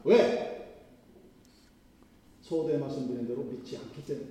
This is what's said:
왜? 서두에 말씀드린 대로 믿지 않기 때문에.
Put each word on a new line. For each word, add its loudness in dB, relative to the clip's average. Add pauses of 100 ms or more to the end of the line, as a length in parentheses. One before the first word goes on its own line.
왜? 4 (1600)
서두에 0
말씀드린 -4
대로 -4
믿지 -8
않기 -14
때문에. -6